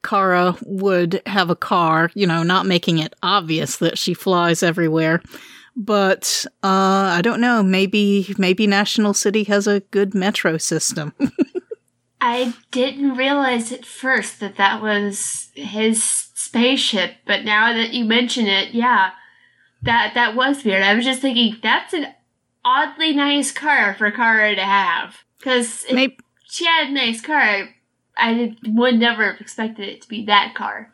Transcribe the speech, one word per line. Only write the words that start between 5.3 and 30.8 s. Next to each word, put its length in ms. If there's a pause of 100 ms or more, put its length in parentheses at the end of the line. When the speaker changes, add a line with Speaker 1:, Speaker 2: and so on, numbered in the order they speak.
Speaker 1:
But, 720 (180)
uh, 540
I 60
don't 180
know, 220
maybe, 760
maybe 300
National 460
City 300
has 220
a 140
good 340
metro 440
system. 600
<laughs> 1040
Speaker 2:
I 340 (160)
didn't 460
realize 560
at 120
first 560
that 160
that 260
was 720
his 500
spaceship, 1120 (100)
but 180
now 280
that 200
you 120
mention 420
it, 280
yeah, 360 (720)
that, 320
that 220
was 280
weird. 180
I 120
was 100
just 160
thinking, 420
that's 300
an 140 (580)
oddly 480
nice 400
car 420
for 160
Kara 440
to 100
have. 520 (260)
'Cause 460
if 60
Speaker 1:
Maybe 220 (320)
Speaker 2:
she 160
had 240
a 40
nice 280
car, 200
I, 300 (460)
I 480
would 340
never 340
have 80
expected 480
it 140
to 60
be 160
that 300
car. 400